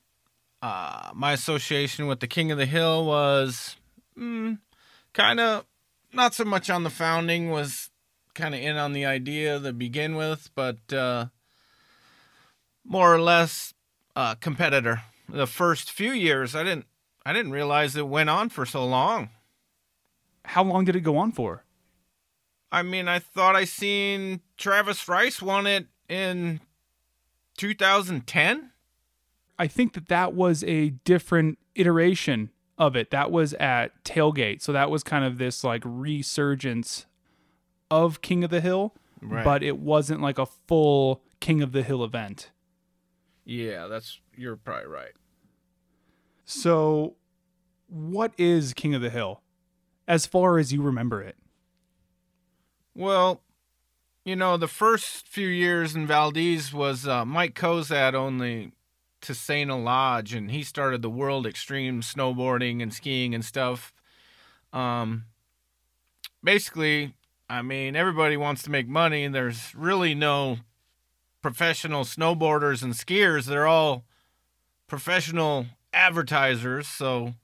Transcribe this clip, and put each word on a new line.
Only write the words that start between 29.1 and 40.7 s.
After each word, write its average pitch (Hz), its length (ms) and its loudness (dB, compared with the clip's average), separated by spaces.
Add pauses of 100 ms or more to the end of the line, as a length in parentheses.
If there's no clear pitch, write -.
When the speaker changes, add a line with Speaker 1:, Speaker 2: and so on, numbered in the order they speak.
Speaker 2:
I 160 100 0
think 247 260 2
that 165 140 -12
that 180 260 2
was 175 300 4
a 156 260 2
different 160 680 2 (160)
iteration 165 760 2 (260)
of 147 180 4
it. 117 160 0
That 143 200 0
was 160 240 2
at 127 500 0
Tailgate. 147 560 2
So - 120 -4
that 143 180 2
was 151 120 -2
kind 143 220 0
of 123 140 -4
this, 127 260 -4
like, 117 220 -2
resurgence 135 1200 -4 (840)
of 160 300 2
King 175 240 0
of 165 60 -4
the 175 100 0
Hill, 185 320 0 (300)
Speaker 1:
Right. 110 220 -4
Speaker 2:
but 143 180 4
it 143 160 -4
wasn't, 151 420 2
like, 143 180 -2
a 131 80 -2
full 143 760 2 (180)